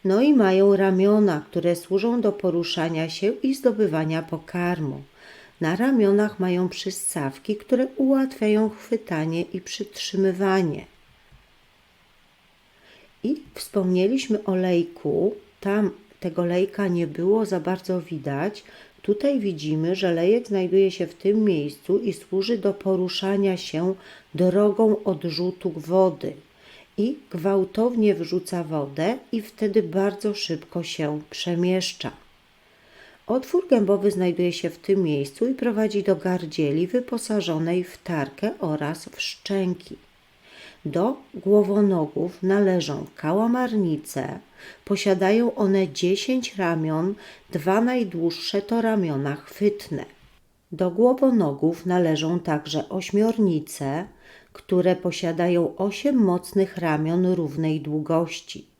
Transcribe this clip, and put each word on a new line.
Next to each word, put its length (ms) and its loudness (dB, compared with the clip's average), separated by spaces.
No 160 4
i 120 6
mają 420 6
ramiona, 720 4
które 260 0
służą 460 0
do 100 2
poruszania 760 -2
się 240 -2
i 120 0
zdobywania 680 0
pokarmu. 800 -4
Na 140 0
ramionach 640 2
mają 300 0
przyssawki, 840 -6
które 400 0
ułatwiają 720 2
chwytanie 720 -4
i 200 -8
przytrzymywanie. 1200 -2
I 180 -2
wspomnieliśmy 920 0
o 120 -2
lejku. 800 0
Tam 320 0
tego 260 -4
lejka 420 0
nie 200 0
było 380 0
za 140 -2
bardzo 420 -4
widać. 600 -6
Tutaj 380 0
widzimy, 560 -2
że 180 0
lejek 340 2
znajduje 440 2
się 160 -4
w 60 -14
tym 300 2
miejscu 560 0
i 140 -2
służy 440 -2
do 160 0
poruszania 840 0
się 380 -2
drogą 680 4
odrzutu 680 -4
wody. 600 0
I 200 0
gwałtownie 840 2
wrzuca 480 -4
wodę 540 -4
i 100 -2
wtedy 420 0
bardzo 500 -2
szybko 500 -8
się 460 -6
przemieszcza. 840 -2
Otwór 400 0
gębowy 440 4
znajduje 420 0
się 160 -6
w 80 -10
tym 260 0
miejscu 440 -2
i 60 -2
prowadzi 500 -2
do 120 2
gardzieli 720 -2
wyposażonej 960 -2
w 140 -14
tarkę 640 -4
oraz 500 -4
w 120 -14
szczęki. 760 -4
Do 320 0
głowonogów 1120 2
należą 600 2
kałamarnice. 1200 -2
Posiadają 680 2
one 320 2
dziesięć 680 -2
ramion, 600 0
dwa 300 0
najdłuższe 800 -2
to 200 -2
ramiona 540 0
chwytne. 680 -4
Do 200 -2
głowonogów 960 2
należą 540 2
także 500 -4
ośmiornice, 1160 0
które 420 2
posiadają 800 0
osiem 400 -2
mocnych 640 2
ramion 480 0
równej 560 0
długości. 840 -4